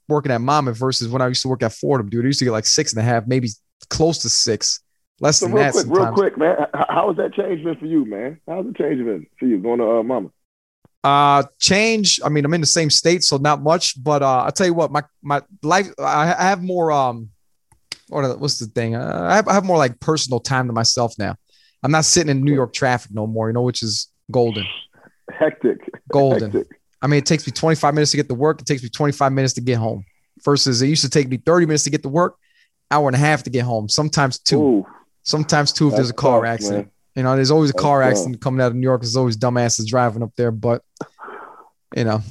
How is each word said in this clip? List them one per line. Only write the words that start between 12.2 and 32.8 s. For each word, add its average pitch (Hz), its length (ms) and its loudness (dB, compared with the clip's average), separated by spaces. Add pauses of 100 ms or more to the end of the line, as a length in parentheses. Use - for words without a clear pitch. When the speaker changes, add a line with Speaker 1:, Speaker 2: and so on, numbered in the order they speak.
Speaker 1:
I 151 40 0
mean, 147 140 0
I'm 147 120 0
in 170 60 0
the 143 60 0
same 160 220 2
state, 170 340 2
so 143 140 0
not 143 240 0
much. 151 420 0
But, 147 200 2
uh, 127 220 2
I'll 151 60 -2
tell 190 160 0
you 170 60 2
what, 160 180 0
my, 147 120 -2 (180)
my 143 200 -2 (200)
life, 180 280 0 (100)
I, 147 380 0
I 180 80 0
have 190 180 0
more, 180 280 0
um, 120 380 -2 (800)
what 147 180 -4
are 127 40 0
the, 123 100 -6
what's 139 180 -4
the 117 80 -8
thing? 113 300 -4
Uh, 127 340 -4
I 185 60 4
have, 208 120 2
I 190 60 2
have 196 100 2
more, 185 140 2
like, 127 220 2
personal 131 400 -2
time 127 260 -2
to 120 80 -4
myself 117 460 0
now. 95 160 -6 (480)
I'm 135 80 0
not 156 140 2
sitting 165 260 2
in 135 120 0
New 147 120 4
York 127 180 -2
traffic 123 400 -2
no 107 140 -4
more, 110 200 -2
you 113 60 -2
know, 120 80 0
which 123 220 -2
is 107 240 -4 (240)
golden. 113 340 0 (680)
Speaker 2:
Hectic. 151 460 0 (340)
Speaker 1:
Golden. 123 400 2
Speaker 2:
Hectic. - 280 -6 (220)
Speaker 1:
I 131 60 -2
mean, 147 120 4
it 139 60 -4
takes 160 220 0
me 131 60 -8
twenty-five 156 400 0
minutes 151 180 2
to 147 60 0
get 143 100 -2
to 127 80 -4
work. 147 240 0
It 123 60 -16
takes 135 180 -4
me 120 60 -10
twenty-five 143 420 0
minutes 135 220 0
to 131 80 -6
get 123 160 0
home. 110 260 -4 (400)
Versus 135 380 2
it 135 60 2
used 151 160 0
to 139 60 -4
take 131 200 0
me 127 80 -4
thirty 170 300 2
minutes 151 180 0
to 151 60 -4
get 151 120 -2
to 143 60 -6
work, 175 260 0 (560)